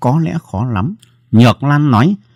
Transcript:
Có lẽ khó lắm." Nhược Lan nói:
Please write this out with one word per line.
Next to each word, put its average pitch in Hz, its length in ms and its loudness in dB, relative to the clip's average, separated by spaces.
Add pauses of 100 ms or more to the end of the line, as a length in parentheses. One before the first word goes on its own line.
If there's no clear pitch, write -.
Có 131 200 -2
lẽ 160 180 -4 (120)
khó - 140 -4
lắm." 123 300 -4 (380)
Nhược 117 300 4
Lan 143 280 0
nói: 135 260 2 (200)